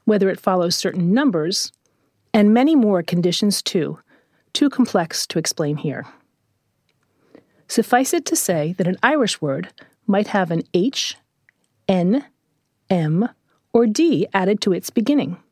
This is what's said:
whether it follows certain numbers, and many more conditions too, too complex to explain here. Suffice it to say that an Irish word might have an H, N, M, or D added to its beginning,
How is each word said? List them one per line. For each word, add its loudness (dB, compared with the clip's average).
whether 4
it -4
follows 0
certain -2
numbers, 0
and 4
many 4
more 2
conditions 0
too, -4
too 2
complex -2
to -6
explain -2
here. -6
Suffice 0
it -2
to -2
say -2
that -2
an -2
Irish 0
word -6
might 0
have -2
an -2
H, -2
N, 0
M, 0
or 4
D 2
added 0
to 0
its -4
beginning, -2